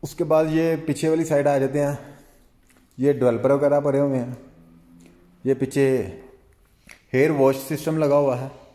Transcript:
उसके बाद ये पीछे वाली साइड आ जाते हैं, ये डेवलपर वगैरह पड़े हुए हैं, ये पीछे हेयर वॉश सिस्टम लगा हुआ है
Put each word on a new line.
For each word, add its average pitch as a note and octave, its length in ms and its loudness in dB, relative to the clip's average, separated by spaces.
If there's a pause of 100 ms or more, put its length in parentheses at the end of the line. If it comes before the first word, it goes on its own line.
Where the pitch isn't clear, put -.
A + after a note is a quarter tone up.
उसके - 220 -6
बाद D#3 240 2
ये D#3+ 300 0
पीछे D#3 300 -2
वाली D#3+ 160 0
साइड D3 240 0
आ C#3+ 100 2
जाते C3+ 220 -2
हैं, C#3+ 180 -2 (1000)
ये C#3 140 2
डेवलपर B2 400 2
वगैरह C#3+ 280 2
पड़े C#3+ 180 0
हुए C#3 200 0
हैं, B2 180 -8 (1080)
ये C3+ 100 2
पीछे C3+ 320 0 (1300)
हेयर C#3+ 200 4
वॉश C3+ 260 2
सिस्टम D#3 400 -6
लगा C#3+ 180 2
हुआ C#3 200 2
है C3+ 140 -10 (240)